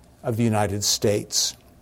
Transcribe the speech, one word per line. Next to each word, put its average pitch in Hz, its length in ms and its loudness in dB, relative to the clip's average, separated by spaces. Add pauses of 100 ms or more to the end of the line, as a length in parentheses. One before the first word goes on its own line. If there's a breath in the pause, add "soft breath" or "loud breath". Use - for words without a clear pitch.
(240)
of 123 120 -2
the 117 80 0
United 104 400 0
States. - 720 0 (260)